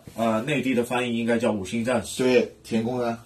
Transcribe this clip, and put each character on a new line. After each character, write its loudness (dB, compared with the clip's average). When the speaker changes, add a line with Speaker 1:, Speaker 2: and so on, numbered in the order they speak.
Speaker 1:
呃， 2
内 -2
地 0
的 2
翻 -2
译 -2
应 -2
该 4
叫 2
五 -4
星 -4
战 0
士。 -4
Speaker 2:
对， 4
田 -2
宫 -2
呢？ -4